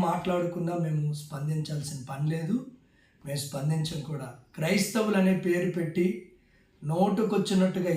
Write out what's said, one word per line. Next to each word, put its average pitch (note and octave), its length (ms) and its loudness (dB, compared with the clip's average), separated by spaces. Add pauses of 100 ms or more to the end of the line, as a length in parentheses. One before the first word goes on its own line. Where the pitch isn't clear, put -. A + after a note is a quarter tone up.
మాట్లాడుకున్నా F3 760 0
మేము D#3 260 -2 (100)
స్పందించాల్సిన D3+ 920 -6
పని C#3+ 240 -4
లేదు, E3 260 -2 (680)
మేము C#3+ 200 -6
స్పందించం D3+ 580 -2
కూడా. C3 280 -8 (260)
క్రైస్తవులు G3+ 640 2
అనే F#3 200 6
పేరు F3 320 2
పెట్టి E3+ 360 0 (760)
నోటుకొచ్చినట్టుగా, F#3 1160 2